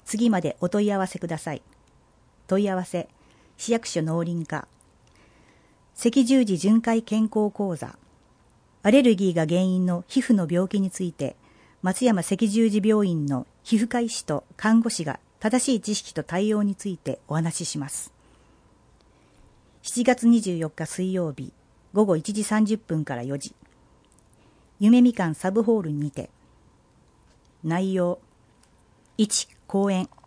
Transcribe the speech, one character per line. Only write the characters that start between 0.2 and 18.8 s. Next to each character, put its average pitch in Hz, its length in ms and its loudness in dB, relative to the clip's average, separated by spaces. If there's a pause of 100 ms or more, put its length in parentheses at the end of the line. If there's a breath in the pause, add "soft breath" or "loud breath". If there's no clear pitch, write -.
ま 190 100 2
で 165 200 -4
お 180 80 -2
問 208 180 0
い 208 60 0
合 196 80 -2
わ 190 80 -2
せ - 100 -12
く - 80 -10
だ 165 100 -6
さ 151 180 -8
い。 - 80 -14 (840)
問 196 160 2
い 202 80 0
合 190 60 -2
わ 180 80 -4
せ、 - 240 -6 (480 soft breath)
市 - 160 -4
役 233 140 -2
所 170 160 -4
農 160 220 -2
林 170 220 -6
課。 - 220 -8 (1300 soft breath)
赤 247 260 4
十 254 200 4
字 196 120 0
巡 208 240 4
回 226 220 0
健 220 220 0
康 214 260 0
講 196 260 -4
座。 - 220 -12 (840)
ア 202 60 4
レ 269 140 8
ル 233 100 6
ギ 190 160 0
ー 170 40 -2
が 160 120 2
原 170 140 2
因 185 260 2
の 175 220 -2
皮 - 120 0
膚 240 140 2
の 180 160 0
病 180 180 0
気 208 120 -2
に 190 100 -2
つ - 140 -6
い 175 80 -6
て、 - 240 -6 (460 soft breath)
松 185 220 -2
山 214 160 4
赤 185 160 -2 (120)
十 226 200 4
字 208 160 0
病 214 240 2
院 156 180 -2
の 135 200 -2 (160)
皮 - 140 0
膚 214 100 2
科 240 140 -2
医 233 80 -2
師 - 180 -10
と 151 180 -4 (120)
看 226 240 4
護 226 100 0
師 175 140 -6
が 143 160 -6 (180)
正 240 260 0
し 262 120 2
い 208 40 0
知 214 140 -4
識 - 180 -10
と 156 120 -6
対 202 280 -2
応 208 120 0
に 196 100 -2
つ - 140 -10
い 180 80 -6
て - 320 -8
お 151 60 -4
話 165 300 -2
し - 60 -8
し - 80 -6
ま 139 100 -6
す。 - 240 -10 (1700 soft breath)